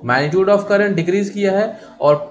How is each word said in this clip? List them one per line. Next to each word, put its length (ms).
magnitude 420
of 200
current 260
decrease 360
किया 220
है 140
और 160